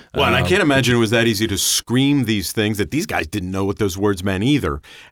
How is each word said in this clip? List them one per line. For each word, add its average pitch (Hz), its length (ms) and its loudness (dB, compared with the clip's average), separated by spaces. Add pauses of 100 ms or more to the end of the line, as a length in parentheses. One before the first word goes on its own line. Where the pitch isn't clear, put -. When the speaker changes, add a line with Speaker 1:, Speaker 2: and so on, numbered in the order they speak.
(160)
Speaker 1:
Well, 139 100 2
and 120 100 2
I 131 60 2
Speaker 2:
Um, 131 60 0
Speaker 1:
can't 190 140 2
imagine 135 340 2
it 120 40 4
was 110 120 2
that 117 160 2
easy 110 200 0
to 101 100 -4
scream 135 680 0
these 104 260 -2
things, 107 280 0
that 95 120 -2
these 160 140 -4
guys 87 220 -4
didn't 92 240 -6
know 95 140 -2
what 98 120 -2
those 95 200 -2
words 98 260 0
meant 95 200 -2
either. 101 380 0 (300)